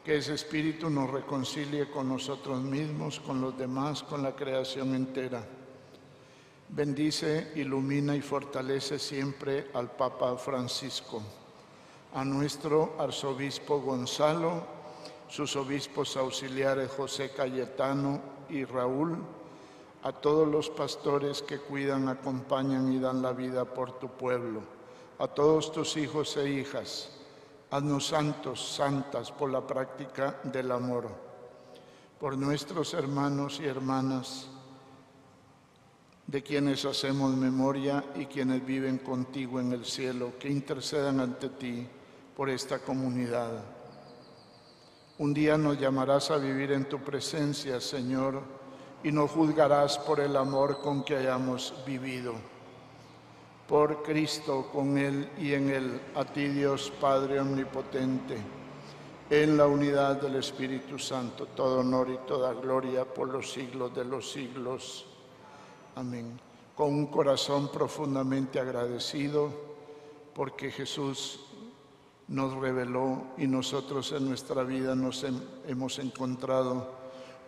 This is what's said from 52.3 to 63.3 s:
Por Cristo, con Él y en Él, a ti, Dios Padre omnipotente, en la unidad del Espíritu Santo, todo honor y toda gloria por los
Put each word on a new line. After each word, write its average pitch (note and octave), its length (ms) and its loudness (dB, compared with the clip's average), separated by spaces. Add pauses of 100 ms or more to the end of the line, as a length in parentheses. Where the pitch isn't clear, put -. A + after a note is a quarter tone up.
Por D3 380 4
Cristo, D3+ 680 0
con C#3 240 2
Él C#3 320 0 (100)
y D3 160 0
en C#3 160 4
Él, B2+ 300 0 (140)
a C#3 100 0
ti, C#3+ 220 -2
Dios C#3 540 2
Padre C#3 400 4
omnipotente, C3 960 0 (920)
en D3+ 280 8
la D3 100 10
unidad C#3+ 560 6
del C3+ 140 0
Espíritu C3 640 -4
Santo, C3 460 -4
todo C3 340 4
honor B2+ 300 4
y B2+ 180 -6
toda B2+ 240 2
gloria C3 520 2
por C3+ 220 -2
los C3 240 -4